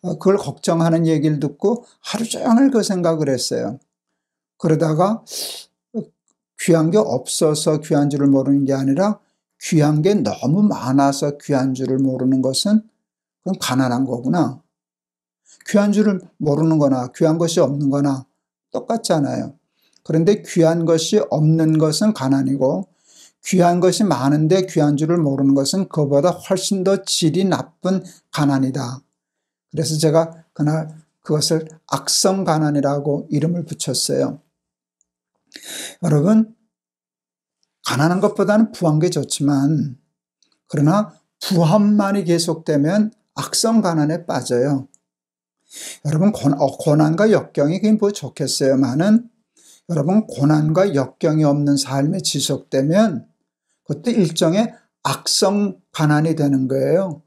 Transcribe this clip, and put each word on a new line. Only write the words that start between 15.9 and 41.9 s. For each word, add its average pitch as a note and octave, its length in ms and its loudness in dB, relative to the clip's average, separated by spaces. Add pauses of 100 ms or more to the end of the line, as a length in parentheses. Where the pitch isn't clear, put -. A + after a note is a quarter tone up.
줄을 G3+ 300 2 (160)
모르는 D#3 420 0
거나 C3 360 0
귀한 D#3+ 220 0
것이 E3+ 220 -2
없는 C#3+ 300 0
거나 C#3 360 -2 (460)
똑같잖아요. D3+ 840 -4 (500)
그런데 E3+ 380 2
귀한 E3 440 0
것이 E3 340 2 (100)
없는 D#3 480 2
것은 D#3 360 2
가난이고 C#3 720 0 (580)
귀한 F3 340 2
것이 F#3 240 2
많은데 D#3 640 2
귀한 D3 280 0
줄을 D#3+ 220 0
모르는 C#3 360 2
것은 C#3 360 -2
그보다 C#3+ 400 2
훨씬 F#3 540 -4
더 G3 200 0
질이 E3+ 420 0
나쁜 F3+ 580 -4 (280)
가난이다. C3+ 680 -2 (680)
그래서 D#3 260 -4
제가 D#3+ 560 0
그날 D#3 420 -4 (260)
그것을 D#3+ 460 -2 (200)
악성 F#3+ 560 -2
가난이라고 C#3+ 880 -2
이름을 D#3+ 340 -2
붙였어요. C#3 760 -4 (1600)
여러분, F3 520 2 (1300)
가난한 D#3 360 0
것보다는 G#3 500 0
부한 D#3 280 0
게 F3 100 0
좋지만 C#3+ 880 -2 (680)
그러나 F#3 460 0 (280)
부함만이 G3+ 840 2